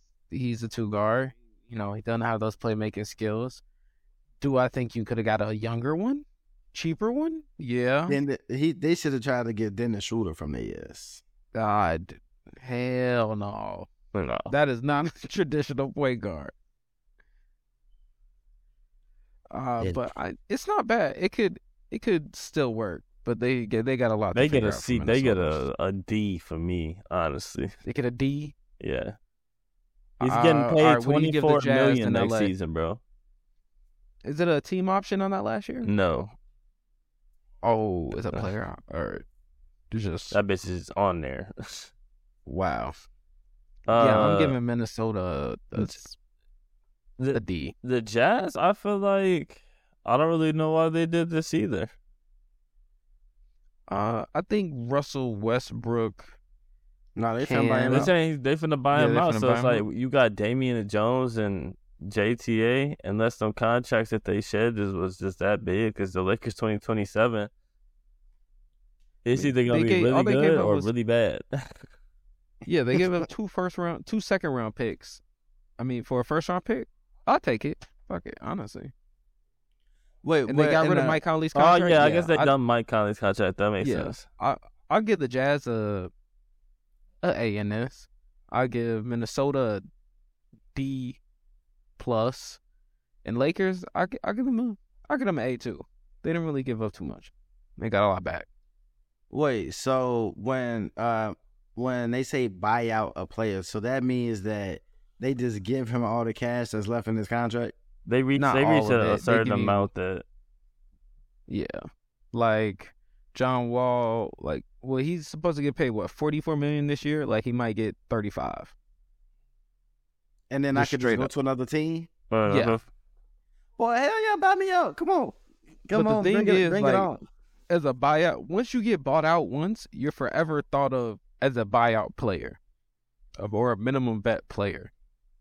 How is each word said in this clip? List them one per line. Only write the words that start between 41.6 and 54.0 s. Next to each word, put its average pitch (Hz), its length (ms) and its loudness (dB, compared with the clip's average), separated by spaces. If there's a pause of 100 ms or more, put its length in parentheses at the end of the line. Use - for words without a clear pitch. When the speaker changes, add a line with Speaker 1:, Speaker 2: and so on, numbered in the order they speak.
Speaker 1:
Wow. 78 480 -4 (960)
Yeah, 110 320 6
I'm 104 160 4
Speaker 3:
Uh, 98 40 2
Speaker 1:
giving 127 260 2
Minnesota 113 540 -2
a, 71 320 -2 (220)
a - 40 -6
Speaker 3:
the, 107 60 0
Speaker 1:
s-, - 340 -10 (1000)
Speaker 3:
the, 131 160 0
Speaker 1:
a 123 40 0
D. 85 440 -6
Speaker 3:
the 123 180 0
Jazz, 151 540 2
I 185 180 4
feel 202 240 -2
like, 196 640 0 (460)
I 120 100 4
don't 156 100 4
really 160 260 2
know 156 180 2
why 160 180 4
they 165 160 0
did 165 240 0
this 160 240 -2
either. 156 360 0 (2000)
Speaker 1:
Uh, 113 460 -2